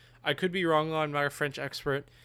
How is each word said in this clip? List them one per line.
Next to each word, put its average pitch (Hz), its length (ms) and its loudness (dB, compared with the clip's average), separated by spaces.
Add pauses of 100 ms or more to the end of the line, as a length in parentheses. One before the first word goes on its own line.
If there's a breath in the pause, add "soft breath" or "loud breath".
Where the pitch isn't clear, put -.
(260 soft breath)
I 147 80 2
could 180 180 0
be 180 140 0
wrong, 156 240 4
though. 160 80 -2
I'm 151 140 0
not 143 140 0
a 143 40 0
French 143 300 -2
expert. 139 460 -4 (200 loud breath)